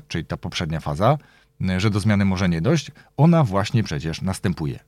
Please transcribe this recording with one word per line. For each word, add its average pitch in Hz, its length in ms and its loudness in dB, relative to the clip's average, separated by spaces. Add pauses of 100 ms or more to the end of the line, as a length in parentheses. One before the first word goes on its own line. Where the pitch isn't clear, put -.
czyli 85 180 -6
ta - 120 -8
poprzednia 90 420 -6
faza, 98 380 0 (600)
że 98 120 2
do 101 100 0
zmiany 101 260 2
może 95 240 2
nie 82 120 0
dojść. 127 300 0 (260)
Ona 165 260 6
właśnie 101 400 0
przecież 78 380 -6
następuje. 85 680 -4